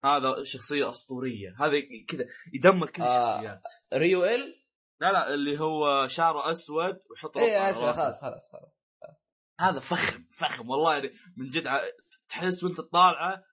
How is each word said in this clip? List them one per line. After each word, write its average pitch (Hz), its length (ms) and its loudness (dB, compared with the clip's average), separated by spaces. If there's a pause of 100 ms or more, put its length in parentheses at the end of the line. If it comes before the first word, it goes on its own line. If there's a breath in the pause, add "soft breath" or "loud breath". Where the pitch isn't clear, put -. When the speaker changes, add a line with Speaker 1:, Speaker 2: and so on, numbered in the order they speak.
Speaker 1:
هذا 139 400 2
شخصية 139 460 -4
أسطورية، 117 680 -10
هذا 147 120 2 (360)
كذا 131 180 -6 (280 loud breath)
يدمر 170 360 6
كل - 120 -8
Speaker 2:
آه، 123 40 0
Speaker 1:
الشخصيات. 110 560 0 (320 loud breath)
Speaker 2:
ريو 175 300 4
إل؟ 247 300 0 (460)
Speaker 1:
لا، 175 120 2
لا، 160 220 0
اللي 143 260 -2
هو 147 480 2
شعره 156 420 0
أسود 170 500 -4 (100)
ويحط - 260 -12
Speaker 2:
إيه، 233 80 4
Speaker 1:
رقعة 220 120 2
على 196 80 2
Speaker 2:
عارف، 190 140 0
Speaker 1:
راسه. 123 240 0
Speaker 2:
خلاص، 135 180 -4
خلاص، - 320 -14
خلاص. - 320 -20 (760)
Speaker 1:
هذا 170 200 0
فخم، - 520 -2
فخم، 123 380 -8
والله 151 240 2
يعني 139 180 -6 (240 loud breath)
من 131 120 -10
جد 139 180 -4
ع-، 131 140 -2 (480)
تحس 180 360 -4
وأنت 180 160 -4
طالعة 175 720 2